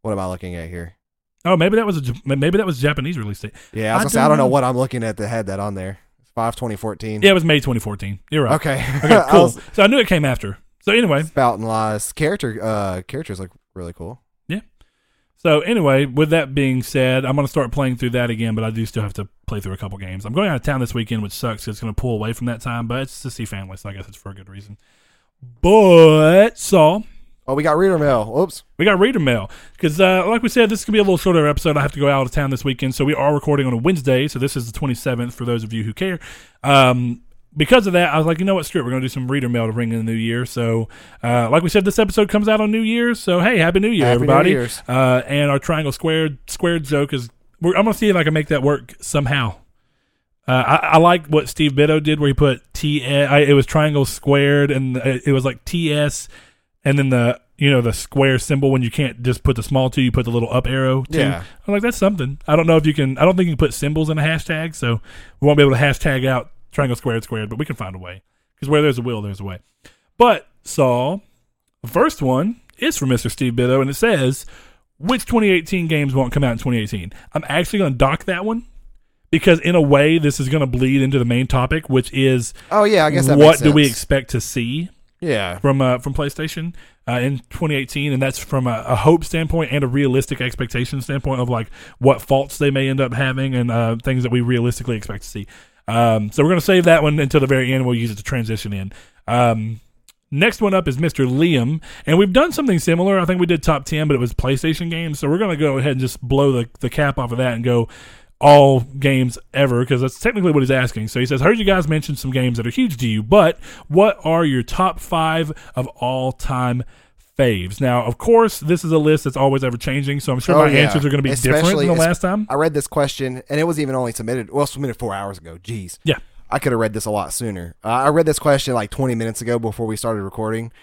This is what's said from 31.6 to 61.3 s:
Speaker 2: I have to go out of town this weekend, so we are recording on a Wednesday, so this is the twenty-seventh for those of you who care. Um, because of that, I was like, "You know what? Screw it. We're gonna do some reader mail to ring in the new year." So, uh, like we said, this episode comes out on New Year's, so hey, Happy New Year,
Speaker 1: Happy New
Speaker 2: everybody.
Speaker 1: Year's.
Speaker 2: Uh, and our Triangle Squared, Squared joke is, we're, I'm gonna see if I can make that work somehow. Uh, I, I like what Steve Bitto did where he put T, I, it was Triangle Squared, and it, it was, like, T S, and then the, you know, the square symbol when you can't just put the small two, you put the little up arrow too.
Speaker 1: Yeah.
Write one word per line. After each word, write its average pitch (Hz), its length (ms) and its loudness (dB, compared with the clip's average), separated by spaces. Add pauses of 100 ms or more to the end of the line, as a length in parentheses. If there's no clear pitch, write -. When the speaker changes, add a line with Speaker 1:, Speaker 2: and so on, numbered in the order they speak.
Speaker 2:
I 143 60 0
have 139 100 -2
to - 80 -12
go 143 80 2
out 135 160 2
of 123 80 -6
town 143 180 -2
this 131 140 -6
weekend, 131 300 -4
so 139 100 -2
we 143 100 0
are 143 200 2
recording 143 320 0
on 127 60 0
a 120 40 -2
Wednesday, 135 520 0
so 131 100 -8
this 131 180 -2
is 117 140 -6
the - 80 -12
twenty-seventh 123 560 -4
for 123 100 -10
those 117 200 -4
of 110 80 -10
you 113 100 -6
who 110 100 -6
care. 185 280 -6 (420)
Um, 127 600 2 (320)
because 196 340 4
of 185 60 -2
that, 175 200 2
I - 20 0
was 160 100 2
like, 165 120 -2
"You 180 80 -4
know 196 80 0
what? 170 100 -2
Screw - 160 -4
it. 127 40 -6
We're 120 60 -6
gonna 131 120 -4
do 131 60 -4
some 127 220 -6
reader 139 180 -2
mail 117 180 0
to 113 60 -4
ring 117 180 -2
in 113 80 -4
the 110 60 -4
new 113 120 -2
year." 113 300 -4
So, 113 420 -2 (340)
uh, 120 280 0
like 165 140 4
we 175 40 0
said, 196 160 2
this 196 140 0
episode 214 300 2
comes 208 200 0
out 214 120 2
on 214 100 0
New 226 100 0
Year's, 233 380 0
so 180 220 0
hey, 214 180 2
Happy 170 220 2
New 208 100 0
Year, 175 160 2
Speaker 1:
Happy 120 140 4
New - 40 0
Speaker 2:
everybody. 143 260 4
Speaker 1:
Year's. 123 380 -2
Speaker 2:
Uh, 127 380 2
and 143 240 0
our 139 80 0
Triangle 151 340 -4
Squared, 160 460 -2 (100)
Squared 170 360 -2
joke 143 280 -2
is, 123 160 -6 (320)
we're, 175 160 0
I'm 190 80 4
gonna 220 80 2
see 208 160 0
if 196 80 4
I 170 60 2
can 156 100 2
make 156 160 0
that 143 140 0
work 143 380 -2
somehow. 139 560 -2 (880)
Uh, 131 60 0 (140)
I, 127 100 4
I 160 220 2
like 170 280 4
what 147 220 0
Steve 151 240 0
Bitto 151 300 2
did 151 180 -2
where 147 80 2
he 139 60 2
put 139 280 2 (100)
T, 147 320 -4
I, 143 360 2
it 147 120 4
was 139 140 6
Triangle 151 400 2
Squared, 143 640 2
and 131 280 -2
it, 127 280 -2
it 147 60 2
was, 131 120 0
like, 127 200 -4
T 170 280 -4
S, 147 360 -2 (560)
and 139 140 2
then 135 120 0
the, 120 280 2 (200)
you 143 120 2
know, 131 100 4
the 117 120 -2
square 135 480 0
symbol 139 320 0
when 131 100 0
you 117 80 -4
can't 131 320 -4
just 123 220 -2
put 135 100 2
the 113 80 -6
small 131 260 0
two, 135 140 -2
you 127 80 2
put 123 140 -2
the 117 80 -4
little 117 200 -2
up 127 140 -2
arrow 131 380 -2
too. 160 160 -4
Speaker 1:
Yeah. 120 240 -2 (220)